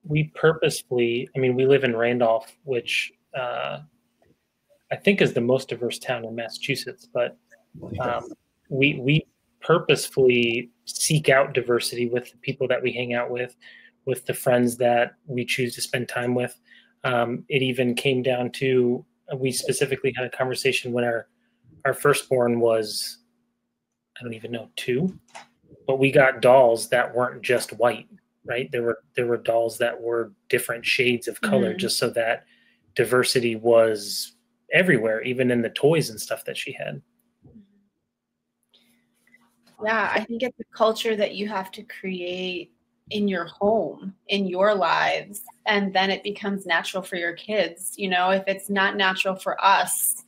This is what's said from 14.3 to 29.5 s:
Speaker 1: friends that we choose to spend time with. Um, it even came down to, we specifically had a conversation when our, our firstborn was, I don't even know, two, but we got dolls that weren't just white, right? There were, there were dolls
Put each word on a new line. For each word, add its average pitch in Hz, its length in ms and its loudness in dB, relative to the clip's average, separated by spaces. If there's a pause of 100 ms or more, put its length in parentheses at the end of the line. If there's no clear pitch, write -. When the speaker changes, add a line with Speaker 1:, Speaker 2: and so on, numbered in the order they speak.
Speaker 1:
friends 123 420 2
that 120 380 2 (120)
we 123 180 -4
choose 123 300 -2
to - 60 -12
spend 123 280 -4
time 123 260 -2
with. 123 260 -4 (420)
Um, 120 460 0
it 139 140 -4
even 123 320 0
came 127 280 0
down 123 300 -2
to, 127 520 0 (320)
we 131 160 -2
specifically 131 640 -2
had 123 120 -4
a 117 40 -8
conversation 127 640 -2
when 120 120 0
our, 117 240 -4 (580)
our 135 80 0
firstborn 123 680 2
was, 113 580 0 (1000)
I - 20 -14
don't 120 120 -10
even 110 180 -12
know, 113 240 -10
two, 151 420 -2 (680)
but 135 120 0
we 135 120 6
got 131 300 6
dolls 123 500 8
that 123 240 2
weren't 123 280 -2
just 120 320 0
white, 110 340 0 (360)
right? 123 260 -6
There 120 120 -4
were, 117 160 -2 (180)
there 123 100 0
were 120 100 0
dolls 117 420 0